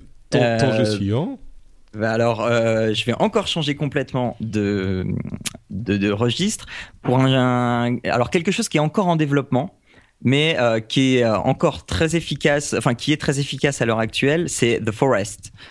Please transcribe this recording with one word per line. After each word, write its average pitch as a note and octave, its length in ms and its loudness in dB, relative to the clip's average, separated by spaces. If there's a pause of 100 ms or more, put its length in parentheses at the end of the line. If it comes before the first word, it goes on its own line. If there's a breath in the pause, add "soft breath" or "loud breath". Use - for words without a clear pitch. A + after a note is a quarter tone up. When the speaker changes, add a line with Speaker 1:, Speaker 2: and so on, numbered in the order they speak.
(100)
Speaker 1:
<laughs> - 200 -20
ton, - 80 2 (200)
ton A2+ 140 2
jeu A2 100 2
Speaker 2:
euh, G#2+ 140 2
Speaker 1:
suivant. A#2 420 -2 (560)
Speaker 2:
bah A2 180 -2
alors, A2+ 300 2
euh, A2+ 520 2
je A2 100 -4
vais A#2 100 0
encore G3+ 320 0
changer D3 300 -2
complètement C3 640 -2
de, G2+ 680 -2 (640)
de, G#2 260 -2
de G2+ 140 0
registre A#2+ 560 -2 (360 loud breath)
pour B2 180 2
un, B2 760 2
un, - 100 -6
alors A#2+ 260 0
quelque F#3 200 0
chose A3 180 -2
qui D#3+ 100 0
est - 20 4
encore D#3 280 0
en E3+ 80 2
développement, C#3+ 640 0 (440 soft breath)
mais, C#3+ 360 2
euh, A#2 220 2
qui C3 380 2
est, B2 60 4
euh, A2 140 2
encore - 480 0
très D#3+ 300 0
efficace, D3 600 0
enfin B2 180 4
qui C#3+ 180 -2
est D3 80 0
très C#3 200 -2
efficace C#3 420 -2
à A#2 40 2
l'heure A2+ 140 0
actuelle, C#3+ 480 0
c'est A#2 360 0
The A2+ 60 -2
Forest, A2 640 -2 (180 loud breath)